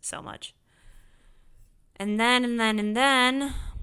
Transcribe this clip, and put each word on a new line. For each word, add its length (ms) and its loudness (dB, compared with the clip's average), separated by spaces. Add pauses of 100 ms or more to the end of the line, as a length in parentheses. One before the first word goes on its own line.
so 220 -10
much. 320 -16 (1400)
And 220 -2
then, 260 4
and 140 -2
then, 200 2
and 180 -2
then, 580 2 (280)